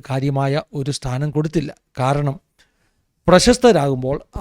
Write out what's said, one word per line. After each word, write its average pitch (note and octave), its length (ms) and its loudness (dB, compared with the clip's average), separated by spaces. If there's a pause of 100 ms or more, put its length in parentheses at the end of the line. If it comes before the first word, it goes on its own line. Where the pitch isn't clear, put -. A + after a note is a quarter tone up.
കാര്യമായ C#3 520 -2 (180)
ഒരു C#3 180 -6
സ്ഥാനം C3+ 380 -6
കൊടുത്തില്ല. D3+ 360 -2 (280)
കാരണം C#3+ 360 0 (920)
പ്രശസ്തരാകുമ്പോൾ D#3 880 4 (240)